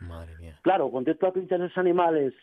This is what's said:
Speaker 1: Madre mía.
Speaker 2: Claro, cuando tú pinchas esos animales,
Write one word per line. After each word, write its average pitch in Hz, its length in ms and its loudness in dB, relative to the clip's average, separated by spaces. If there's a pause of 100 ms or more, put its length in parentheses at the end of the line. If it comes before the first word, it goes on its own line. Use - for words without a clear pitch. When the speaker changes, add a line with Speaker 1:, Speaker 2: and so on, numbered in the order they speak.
Speaker 1:
Madre 82 380 -14
mía. 82 240 -18
Speaker 2:
Claro, 170 280 2
cuando 131 240 -2
tú 185 180 0
pinchas 185 280 -2
esos 180 180 -4
animales, 170 640 2